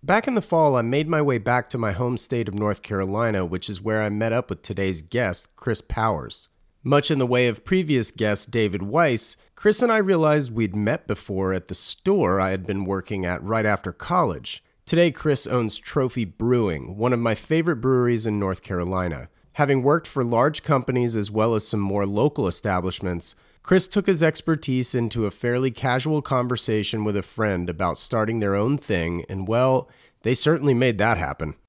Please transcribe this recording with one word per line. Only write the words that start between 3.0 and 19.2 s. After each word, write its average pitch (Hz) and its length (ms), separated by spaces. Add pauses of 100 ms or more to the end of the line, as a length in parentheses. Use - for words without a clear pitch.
which 90 240
is 98 100
where 110 220
I 104 80
met 110 240
up 123 160
with 90 100
today's 95 400
guest, 95 560
Chris - 240
Powers. 92 720 (320)
Much 139 280
in 147 80
the 127 80
way 123 220
of 110 160
previous 151 460
guest 104 400
David 104 320
Weiss, 127 560 (160)
Chris 214 260
and 240 100
I 220 60
realized 156 560
we'd 107 240
met 107 300
before 95 480
at 92 140
the 95 60
store 127 640
I 95 120
had 95 160
been 98 180
working 95 400
at 87 180
right 107 220
after 101 260
college. 120 720 (220)
Today, 170 260
Chris 143 360
owns 117 320
Trophy 127 480
Brewing, 98 720
one 123 160
of 120 40
my 117 160
favorite 160 420
breweries 120 500
in 104 120
North 95 240
Carolina. 90 680 (220)